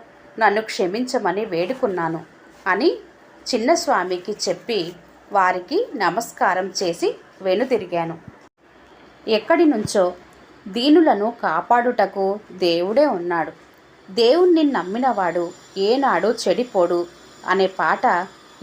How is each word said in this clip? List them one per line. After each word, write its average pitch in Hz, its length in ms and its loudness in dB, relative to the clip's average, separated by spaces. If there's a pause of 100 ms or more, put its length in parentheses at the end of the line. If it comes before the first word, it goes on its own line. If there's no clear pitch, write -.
(400)
నన్ను 214 220 2
క్షమించమని 214 840 -2
వేడుకున్నాను," 175 800 -2 (420)
అని 247 300 0 (580)
చిన్నస్వామికి 220 760 0 (180)
చెప్పి 185 440 -4 (380)
వారికి 190 640 0
నమస్కారం 185 760 -2 (100)
చేసి 185 320 -2 (260)
వెనుతిరిగాను. 185 760 -2 (1120)
ఎక్కడి 320 380 2
నుంచో 214 480 2 (540)
దీనులను 240 680 4 (100)
కాపాడుటకు 202 960 0 (120)
దేవుడే 180 540 2
ఉన్నాడు. 175 460 -2 (600)
దేవుణ్ణి 320 520 4
నమ్మినవాడు 190 880 -2 (260)
ఏనాడు 220 580 2 (120)
చెడిపోడు 180 600 0 (400)
అనే 190 200 2
పాట 190 600 0 (340)